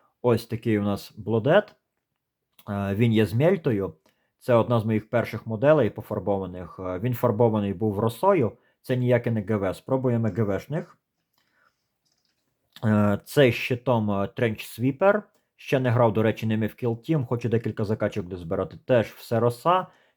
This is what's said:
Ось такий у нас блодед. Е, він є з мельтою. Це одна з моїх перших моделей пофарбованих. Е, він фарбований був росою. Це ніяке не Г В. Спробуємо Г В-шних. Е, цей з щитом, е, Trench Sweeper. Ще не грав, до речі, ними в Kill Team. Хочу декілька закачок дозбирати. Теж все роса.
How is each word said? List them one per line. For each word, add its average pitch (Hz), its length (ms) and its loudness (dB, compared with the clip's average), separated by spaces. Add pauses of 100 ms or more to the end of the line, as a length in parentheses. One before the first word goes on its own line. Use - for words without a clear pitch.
(220)
Ось 117 240 0
такий 110 320 -2
у 104 40 0
нас 101 340 -4
блодед. 113 600 0 (920)
Е, 101 240 -2
він 113 180 2
є 110 140 4
з 92 80 -4
мельтою. 127 600 0 (440)
Це - 160 0
одна 117 260 4
з 101 40 -2
моїх 110 260 -2
перших 110 360 -4
моделей 117 440 2
пофарбованих. 95 920 -6
Е, 92 180 -6
він 120 160 -4
фарбований 107 600 0
був 101 240 -2
росою. 120 540 2 (320)
Це 127 120 -2
ніяке 123 340 2
не 110 100 -2
Г 104 160 -2
В. 95 180 -2
Спробуємо 123 540 -2
Г 104 160 -2
В-шних. 101 540 -6 (1900)
Е, 104 400 2
цей 135 280 4
з - 20 -2
щитом, 113 560 -2
е, 101 40 -2
Trench 107 680 -4
Sweeper. 196 420 2 (340)
Ще - 240 -2
не 127 100 0
грав, 117 220 4
до 110 100 2
речі, 110 240 0
ними 110 200 -2
в 104 40 -4
Kill 117 400 -6
Team. 147 160 -2
Хочу 120 220 -4
декілька 110 360 -2
закачок 104 420 -4
дозбирати. 87 580 -6
Теж 117 220 2
все - 340 -4
роса. 170 460 0 (300)